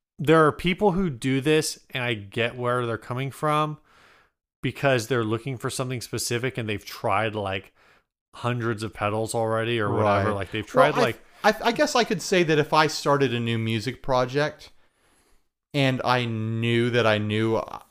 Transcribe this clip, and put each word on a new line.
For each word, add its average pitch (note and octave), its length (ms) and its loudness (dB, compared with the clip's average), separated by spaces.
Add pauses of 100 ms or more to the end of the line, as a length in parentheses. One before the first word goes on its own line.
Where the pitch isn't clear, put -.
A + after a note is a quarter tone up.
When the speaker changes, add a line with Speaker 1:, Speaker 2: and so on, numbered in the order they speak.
(200)
Speaker 1:
there D#3 280 6
are C#3+ 40 4
people F#3 420 0
who F#3 180 0
do C3 280 -2
this, D3+ 400 0 (120)
and C3 120 -6
I A#2+ 120 -2
get B2+ 420 -4
where B2 300 0
they're A2+ 100 -2
coming C3 340 -6
from D3+ 460 -2 (840)
because B2+ 440 0
they're A#2+ 160 0
looking A2+ 340 -4
for B2+ 120 -6
something B2+ 320 -6
specific, A#2+ 560 -4
and A#2 100 -6
they've G#2 160 -6
tried, G#2+ 520 -2
like, G2 360 -6 (640)
hundreds A#2 480 -2
of G#2+ 120 -8
pedals G#2+ 400 -2
already A2+ 440 0
or G#2 120 0
whatever. G2+ 380 2
Speaker 2:
Right. G#2 60 -2
Speaker 1:
Like, G2 160 -6
they've A2 140 -4 (100)
Speaker 2:
Well, C#3+ 160 6
Speaker 1:
tried, C#3 80 -2
Speaker 2:
I, - 40 4
Speaker 1:
like A#2 160 -2 (240)
Speaker 2:
I, G#3+ 120 4 (100)
I A3 60 2
guess D4 240 0
I A#3+ 80 4
could G3 180 -2
say F#3 220 2
that D#3 160 2
if C#3+ 140 0
I D#3 140 6
started C#3+ 460 2
a A#2+ 60 -2
new A#2 200 -2
music A2+ 420 -4
project C3+ 680 -2 (1000)
and C3+ 300 2
I B2 220 2
knew A2+ 640 0
that A#2 160 2
I G#2+ 140 4
knew G#2+ 420 0 (300)